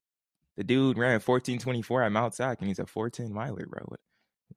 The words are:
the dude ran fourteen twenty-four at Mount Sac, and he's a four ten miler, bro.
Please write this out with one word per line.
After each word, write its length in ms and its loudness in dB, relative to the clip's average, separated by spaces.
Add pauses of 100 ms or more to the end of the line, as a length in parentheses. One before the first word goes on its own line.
(560)
the 60 -6
dude 360 4
ran 200 4
fourteen 400 2
twenty-four 420 -2
at 120 2
Mount 200 2
Sac, 280 -2
and 80 -2
he's 100 -2
a 80 -4
four 240 -4
ten 220 -8
miler, 340 -6
bro. 300 -10 (600)